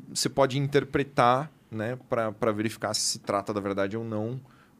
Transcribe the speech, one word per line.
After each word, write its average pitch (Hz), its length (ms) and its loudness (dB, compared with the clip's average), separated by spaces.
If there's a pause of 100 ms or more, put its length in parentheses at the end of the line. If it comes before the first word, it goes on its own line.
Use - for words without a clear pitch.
(140)
você - 160 -2
pode 135 300 2
interpretar, 139 920 2 (220)
né, 110 260 -4 (120)
pra, 113 220 0
pra 107 200 0
verificar 107 420 -2
se - 80 -2
se - 180 -4
trata 101 340 -2
da 104 80 -2
verdade 98 360 -2
ou 113 60 -6
não, 113 360 -6 (400)